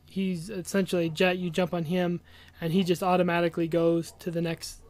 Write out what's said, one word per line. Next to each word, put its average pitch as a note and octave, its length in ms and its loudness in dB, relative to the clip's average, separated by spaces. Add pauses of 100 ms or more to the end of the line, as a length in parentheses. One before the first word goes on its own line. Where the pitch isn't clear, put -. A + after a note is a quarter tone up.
he's F#3 460 -4
essentially F#3 560 0
a - 20 -2
jet. F3+ 300 2
You F3+ 100 -4
jump F3 240 0
on E3+ 120 -2
him, E3+ 360 0 (400)
and E3 120 -2
he G3 100 4
just E3+ 200 0
automatically F3 640 2
goes E3 520 2
to - 120 -8
the E3 100 -2
next E3 360 -6 (120)